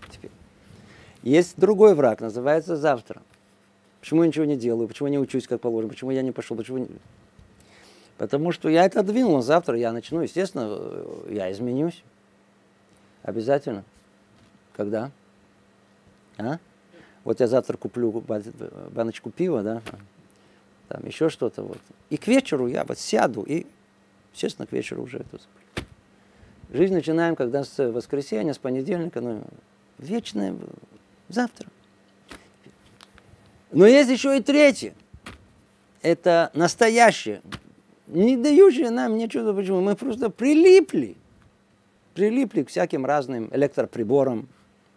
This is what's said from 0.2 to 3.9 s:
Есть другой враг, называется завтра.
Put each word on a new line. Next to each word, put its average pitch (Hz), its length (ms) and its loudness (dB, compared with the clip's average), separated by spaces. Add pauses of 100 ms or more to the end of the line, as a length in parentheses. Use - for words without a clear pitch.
Есть 151 380 2
другой 202 340 6
враг, 131 280 2
называется 143 560 -2
завтра. 139 440 -4 (800)